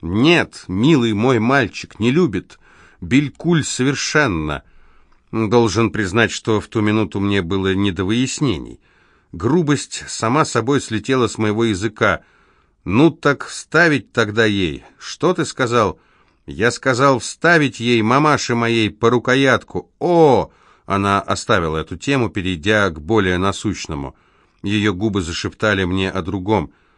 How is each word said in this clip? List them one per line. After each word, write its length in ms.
«Нет, 640
милый 460
мой 240
мальчик, 600
не 100
любит. 480
Белькуль 640
совершенно». 1000
Должен 600
признать, 400
что 280
в 80
ту 140
минуту 380
мне 220
было 340
не 160
до 120
выяснений. 760
Грубость 760
сама 360
собой 380
слетела 460
с 100
моего 280
языка. 560
«Ну 280
так 340
вставить 680
тогда 340
ей. 380
Что 380
ты 100
сказал?» 540
«Я 240
сказал 480
вставить 600
ей, 220
мамаше 540
моей, 340
по 200
рукоятку. 880
О!» 500
Она 340
оставила 560
эту 200
тему, 320
перейдя 600
к 100
более 380
насущному. 800
Её 300
губы 280
зашептали 640
мне 240
о 140
другом. 500